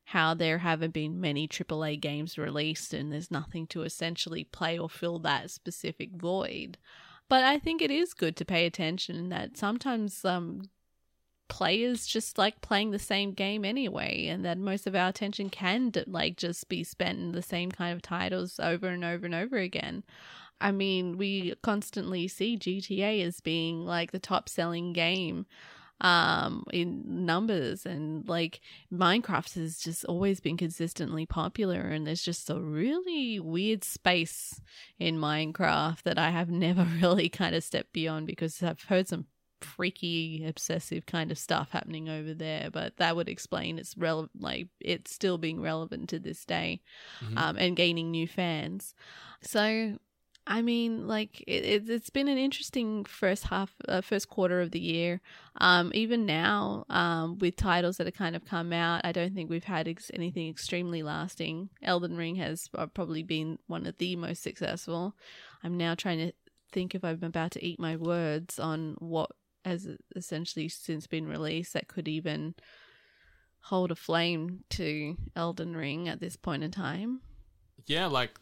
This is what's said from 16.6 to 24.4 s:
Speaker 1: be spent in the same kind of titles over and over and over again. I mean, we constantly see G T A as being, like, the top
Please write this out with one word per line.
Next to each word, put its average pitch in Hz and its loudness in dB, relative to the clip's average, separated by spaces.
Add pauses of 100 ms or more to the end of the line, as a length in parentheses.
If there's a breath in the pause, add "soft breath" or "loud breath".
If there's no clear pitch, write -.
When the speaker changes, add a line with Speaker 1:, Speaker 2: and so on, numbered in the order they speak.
Speaker 1:
be 170 0
spent 180 -2
in 175 -4
the 175 -2
same 180 -2
kind 175 -2
of 175 -10
titles 185 -2
over 175 0
and 180 -2
over 170 -2
and 175 -2
over 226 -2
again. 180 -4 (580 loud breath)
I 202 4
mean, 185 2
we 196 0
constantly 190 0
see 220 0
G 190 -2
T 196 0
A 208 2
as 175 -2
being, 165 0
like, 170 0
the 185 -4
top - 0